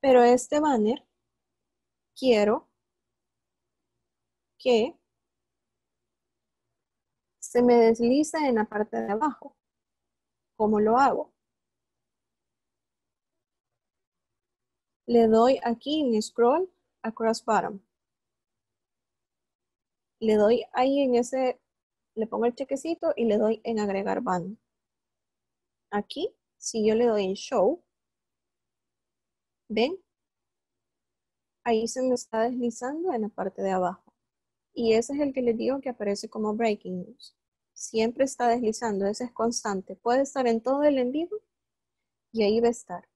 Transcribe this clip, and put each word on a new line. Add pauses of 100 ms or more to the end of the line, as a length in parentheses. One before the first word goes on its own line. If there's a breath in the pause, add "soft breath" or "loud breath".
Pero
este
banner (1080)
quiero (1900)
que (2500)
se
me
deslice
en
la
parte
de
abajo. (1000)
¿Cómo
lo
hago? (3750)
Le
doy
aquí
en
scroll (340)
across
bottom. (2500)
Le
doy (100)
ahí
en
ese, (560)
le
pongo
el
chequecito
y
le
doy
en
agregar
banner. (1300)
Aquí, (280)
si
yo
le
doy
en
show, (1900)
¿ven? (1600)
Ahí
se
me
está
deslizando
en
la
parte
de
abajo. (600)
Y
ese
es
el
que
les
digo
que
aparece
como
breaking
news. (400)
Siempre
está
deslizando,
ese
es
constante.
Puede
estar
en
todo
el
en
vivo (920)
y
ahí
va
a
estar. (100)